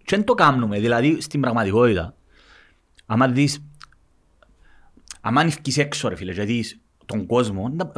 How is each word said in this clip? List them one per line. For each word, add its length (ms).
Και 100
εν 100
το 100
κάνουμε, 440
δηλαδή, 420
στην 200
πραγματικότητα, 760
άμα 220
δεις, 300
άμα 200
ανοιχτείς 380
έξω, 300
ρε 80
φίλε, 160
και 100
δεις 380
τον 200
κόσμο, 460